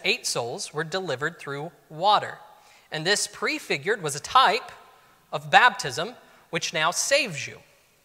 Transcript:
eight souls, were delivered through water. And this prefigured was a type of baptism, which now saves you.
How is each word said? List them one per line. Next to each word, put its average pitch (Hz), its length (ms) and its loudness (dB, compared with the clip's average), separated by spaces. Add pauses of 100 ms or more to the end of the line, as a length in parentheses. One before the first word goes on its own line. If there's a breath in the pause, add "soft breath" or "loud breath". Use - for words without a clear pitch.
eight 226 220 0
souls, 139 480 -4
were 151 100 -4
delivered 160 540 -4
through 143 320 -10 (180)
water. 165 500 2 (520 soft breath)
And 156 160 -6
this 196 200 2
prefigured 208 760 -4
was 143 140 -4
a 143 40 -10
type 247 500 4 (640 soft breath)
of 151 180 -8
baptism, 190 640 4 (360 soft breath)
which - 220 -4
now 160 180 2
saves 185 560 0
you. 117 160 -16 (420)